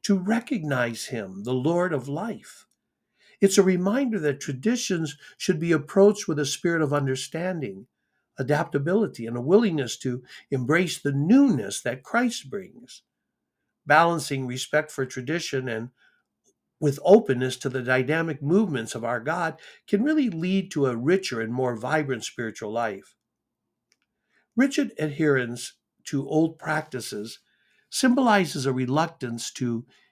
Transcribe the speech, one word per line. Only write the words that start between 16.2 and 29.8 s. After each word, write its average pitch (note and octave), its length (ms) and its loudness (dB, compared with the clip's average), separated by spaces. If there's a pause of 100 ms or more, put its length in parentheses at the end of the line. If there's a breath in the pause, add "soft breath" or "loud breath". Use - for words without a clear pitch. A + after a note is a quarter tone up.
with C#3+ 240 0
openness C3 540 6
to - 120 -8
the B2+ 120 -4
dynamic C3+ 580 0
movements D3 540 0
of A2+ 100 -8
our A#2 160 -4
God D#3+ 400 -4 (280 loud breath)
can G#3 160 2
really D4 260 2
lead F#3 400 -2
to C#3+ 160 0
a B2+ 100 0
richer C3 460 0
and A2+ 100 -4
more B2 240 -2
vibrant C3 480 -4
spiritual A2 480 -8
life. A2 440 -6 (1400)
Rigid C#4 440 0
adherence C#3 720 0 (300)
to C#3 260 -4
old D#3+ 300 2
practices A#2 800 -8 (500)
symbolizes G#3 760 2
a C3+ 60 0
reluctance B2+ 800 -4
to A#2+ 340 -4 (240 soft breath)